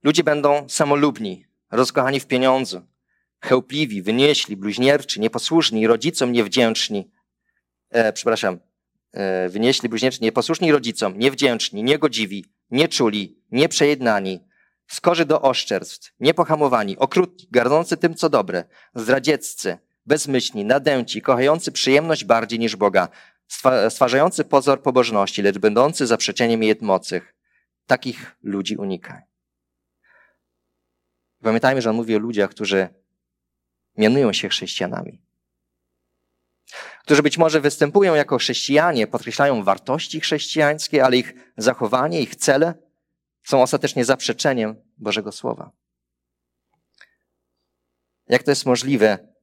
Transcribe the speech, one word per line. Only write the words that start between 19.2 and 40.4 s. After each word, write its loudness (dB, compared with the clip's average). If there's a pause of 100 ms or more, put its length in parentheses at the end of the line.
bezmyślni, -2
nadęci, 0
kochający 2
przyjemność 2
bardziej 0
niż -2
Boga, 2 (400)
stwa-, 0
stwarzający 2
pozor 2
pobożności, 0
lecz 2
będący 2
zaprzeczeniem 0
jej 4
mocy. -2 (680)
Takich -4
ludzi -6
unikaj. -10 (2250)
Pamiętajmy, 0
że 0
on 0
mówi -2
o 2
ludziach, -2
którzy -2 (1080)
mianują 2
się -6
chrześcijanami. -8 (1800)
Którzy 4
być 0
może 4
występują 2
jako 2
chrześcijanie, 0
podkreślają -2
wartości -2
chrześcijańskie, 0